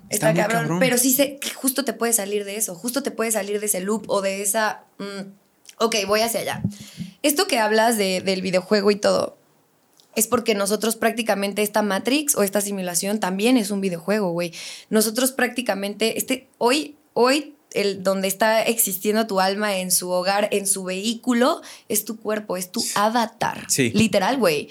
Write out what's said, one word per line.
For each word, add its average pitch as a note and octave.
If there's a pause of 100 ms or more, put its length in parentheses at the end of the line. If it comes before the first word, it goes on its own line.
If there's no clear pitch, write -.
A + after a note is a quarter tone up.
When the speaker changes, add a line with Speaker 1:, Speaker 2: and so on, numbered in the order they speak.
Speaker 1:
Está G3+
Speaker 2:
está -
Speaker 1:
muy E3+
Speaker 2:
cabrón, A3
Speaker 1:
cabrón. D#3+
Speaker 2:
pero B3
sí C4
sé C#4
que -
justo -
te A#3
puedes A3+
salir G3+
de G3
eso, G#3
justo B3
te C#4+
puedes A3+
salir G#3
de G#3+
ese G3
loop G#3
o G3
de G3
esa, G#3+ (160)
mm, G3 (500)
ok, A3+ (120)
voy G#3+
hacia A3+
allá. - (640)
Esto D#4
que D4
hablas A3
de, F#3+
del F#3+
videojuego F#3+
y G3+
todo, G3 (800)
es A3
porque A#3
nosotros G#3
prácticamente G#3
esta G#3
Matrix A3+
o -
esta G3+
simulación G3
también G#3
es G#3
un G3
videojuego, F#3+
güey. E3+ (360)
Nosotros A3
prácticamente, A3
este, B3 (120)
hoy, C#4 (180)
hoy C4+ (180)
el, G3
donde F#3+
está A3
existiendo G#3+
tu G3
alma G3
en F#3
su F3+
hogar, G3
en G3
su G3
vehículo, A#3 (260)
es G#3+
tu A3+
cuerpo, G#3
es F#3
tu A3+ (120)
avatar. A3+
Speaker 1:
Sí. A#2+
Speaker 2:
Literal, G#3
güey. E3+